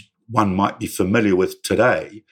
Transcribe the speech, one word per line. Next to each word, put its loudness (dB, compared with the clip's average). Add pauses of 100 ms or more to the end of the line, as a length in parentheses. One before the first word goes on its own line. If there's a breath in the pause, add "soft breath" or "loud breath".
(300)
one 0
might -2
be -8
familiar 0
with -2
today, 0